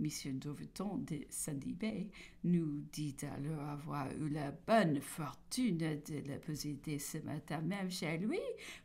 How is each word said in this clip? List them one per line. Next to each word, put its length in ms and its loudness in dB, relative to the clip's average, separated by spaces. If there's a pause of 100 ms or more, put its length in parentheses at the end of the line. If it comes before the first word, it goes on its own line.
Monsieur 320 0
Dauveton 640 -4
de 320 -2
Sandy 460 -2
Bay 340 -2 (340)
nous 380 6 (100)
dit 240 -2 (200)
alors 260 -2
avoir 520 -2
eu 180 0
la 200 0
bonne 480 6
fortune 800 0
de 500 0
le 120 -4
posséder 600 -2
ce 200 -4
matin 420 -4
même 300 0
chez 260 0
lui 240 2 (440)